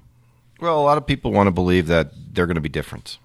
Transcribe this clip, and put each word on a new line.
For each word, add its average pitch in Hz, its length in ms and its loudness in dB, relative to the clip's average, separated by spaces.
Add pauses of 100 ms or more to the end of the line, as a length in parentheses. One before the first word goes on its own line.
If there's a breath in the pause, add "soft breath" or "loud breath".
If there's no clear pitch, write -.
(600)
Well, 165 200 -2
a 147 40 2
lot 143 140 4
of 147 100 -6
people 131 240 -2
want 101 160 4
to 95 40 2
believe 90 360 2
that 80 240 2 (220)
they're 90 140 0
gonna 82 140 -2
be 76 80 -6
different, - 560 -10